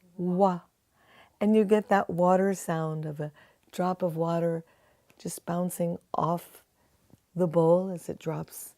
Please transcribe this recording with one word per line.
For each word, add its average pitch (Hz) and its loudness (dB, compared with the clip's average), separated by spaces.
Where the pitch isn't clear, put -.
Wa. 180 0
And 208 2
you 220 6
get 208 2
that 202 2
water 185 2
sound 160 -4
of 151 -10
a 151 -8
drop 185 -4
of 170 -2
water 165 -2
just - -12
bouncing 175 -4
off - -4
the 175 0
bowl 170 4
as 175 -10
it 165 -8
drops. - -10